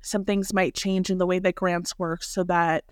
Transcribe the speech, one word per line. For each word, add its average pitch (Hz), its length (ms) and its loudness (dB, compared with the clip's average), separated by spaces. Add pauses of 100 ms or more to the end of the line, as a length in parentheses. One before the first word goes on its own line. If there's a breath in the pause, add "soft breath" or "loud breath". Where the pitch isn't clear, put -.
some 202 220 -2
things 196 300 0
might 190 200 2
change 190 360 0
in 185 80 2
the 180 80 2
way 185 140 2
that 185 160 2
grants 175 420 -2
work 170 240 -4
so - 220 -2
that 170 480 2